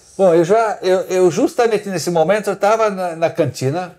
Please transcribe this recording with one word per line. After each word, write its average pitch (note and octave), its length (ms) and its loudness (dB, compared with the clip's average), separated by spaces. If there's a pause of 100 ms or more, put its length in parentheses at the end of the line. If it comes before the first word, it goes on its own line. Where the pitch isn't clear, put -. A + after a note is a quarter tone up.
(180)
Bom, F#3 160 4
eu E3+ 100 4
já, G#3+ 380 0
eu, F#3 200 0
eu F#3 300 0
justamente A3+ 560 0
nesse F3 220 -6
momento F3+ 400 0
eu G3 60 -4
tava G#3+ 340 0
na, F#3 260 -6
na E3 140 -2
cantina D#3+ 680 -4